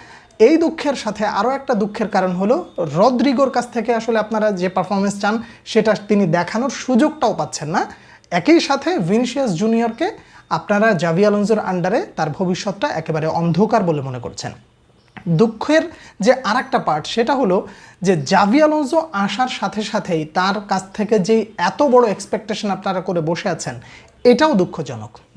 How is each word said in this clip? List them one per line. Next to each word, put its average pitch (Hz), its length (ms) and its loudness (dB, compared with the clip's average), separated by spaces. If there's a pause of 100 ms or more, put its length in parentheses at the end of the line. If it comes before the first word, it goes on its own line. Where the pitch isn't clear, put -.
(400)
এই 277 180 8
দুঃখের 302 380 -2
সাথে 214 300 -6
আরও 202 240 0
একটা 269 240 -2
দুঃখের 196 420 -2
কারণ 185 160 2
হলো 196 240 0 (400)
রদ্রিগোর 247 540 4
কাছ 240 160 -2 (100)
থেকে 240 180 0
আসলে 226 260 0
আপনারা 214 320 0
যে 180 180 -2
পারফরম্যান্স 196 520 -2
চান, 214 140 0 (300)
সেটা 220 260 2 (180)
তিনি 202 160 4
দেখানোর 175 440 0
সুযোগটাও 254 640 0
পাচ্ছেন 156 360 -8
না। 208 120 -2 (500)
একই 285 280 4
সাথে 277 300 -2 (200)
ভিনিসিয়াস 247 440 0
জুনিয়রকে 226 540 0 (420)
আপনারা 202 440 2
জাভি 170 320 0
আলোনসোর 208 340 2
আন্ডারে 185 400 -2 (160)
তার 156 220 -2
ভবিষ্যৎটা 185 500 -2
একেবারে 160 400 -4
অন্ধকার 170 560 2
বলে 156 180 0
মনে 127 180 -8
করছেন। - 340 -10 (760)
দুঃখের 226 520 2 (380)
যে 214 120 4 (180)
আর 220 60 0
একটা 247 240 -2
পার্ট, 156 280 -2
সেটা 240 260 0
হলো 208 340 0 (340)
যে 185 120 2 (180)
জাভি 202 300 4
আলোনসো 302 520 2
আসার 247 340 -2
সাথে 208 360 -6
সাথেই 180 420 -2
তার 185 300 0 (120)
কাছ 190 160 -2 (100)
থেকে 214 260 2
যে 220 260 2 (120)
এত 175 260 0
বড় 247 280 6
এক্সপেকটেশন 208 600 -6
আপনারা 190 300 -4
করে 170 200 -4
বসে 165 280 -2
আছেন, 135 260 -6 (480)
এটাও 285 300 6
দুঃখজনক। 131 580 -4 (260)